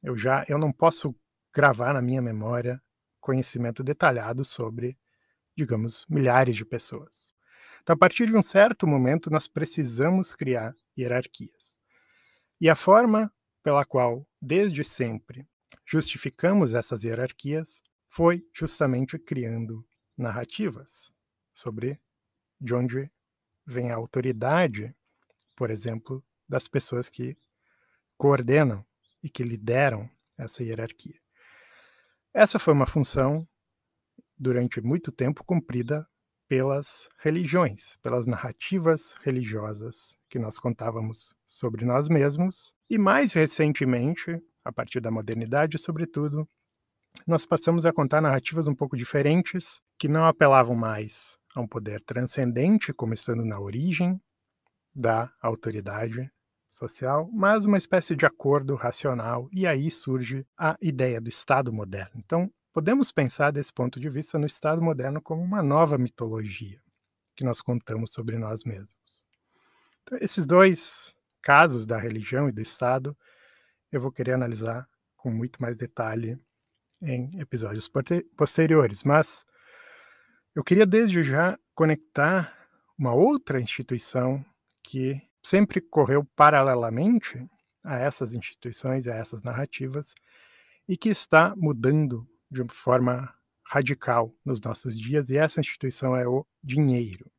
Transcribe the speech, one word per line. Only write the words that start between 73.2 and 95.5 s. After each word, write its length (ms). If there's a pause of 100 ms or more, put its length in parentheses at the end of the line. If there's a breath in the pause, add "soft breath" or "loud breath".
eu 80
vou 100
querer 220
analisar 560 (280)
com 140
muito 300
mais 160
detalhe 640 (640)
em 380
episódios 480
pote-, 380 (120)
posteriores, 680
mas 400 (1080 soft breath)
eu 100
queria 220
desde 360
já 360 (160)
conectar 800 (420 loud breath)
uma 140
outra 480
instituição 840 (380)
que 380 (220)
sempre 380
correu 440 (120)
paralelamente 1080 (380)
a 120
essas 360
instituições, 720
a 80
essas 280
narrativas, 720 (720 soft breath)
e 80
que 120
está 480
mudando 720 (220)
de 120
uma 100
forma 600 (300)
radical 680 (120)
nos 160
nossos 380
dias, 320
e 80
essa 220